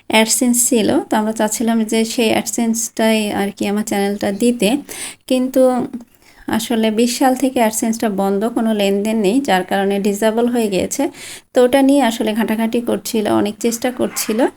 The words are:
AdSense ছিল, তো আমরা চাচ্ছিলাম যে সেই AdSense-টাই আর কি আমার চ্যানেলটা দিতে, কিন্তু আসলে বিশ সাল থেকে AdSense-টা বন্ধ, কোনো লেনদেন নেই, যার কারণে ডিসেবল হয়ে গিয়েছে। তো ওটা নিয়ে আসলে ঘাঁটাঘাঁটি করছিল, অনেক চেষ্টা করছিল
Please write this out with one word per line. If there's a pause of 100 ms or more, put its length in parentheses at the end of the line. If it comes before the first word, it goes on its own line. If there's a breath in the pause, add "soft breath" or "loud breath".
AdSense
ছিল,
তো
আমরা
চাচ্ছিলাম
যে
সেই
AdSense-টাই
আর
কি
আমার
চ্যানেলটা
দিতে, (500 loud breath)
কিন্তু (760 soft breath)
আসলে
বিশ
সাল
থেকে
AdSense-টা
বন্ধ,
কোনো
লেনদেন
নেই,
যার
কারণে
ডিসেবল
হয়ে
গিয়েছে। (440 loud breath)
তো
ওটা
নিয়ে
আসলে
ঘাঁটাঘাঁটি
করছিল,
অনেক
চেষ্টা
করছিল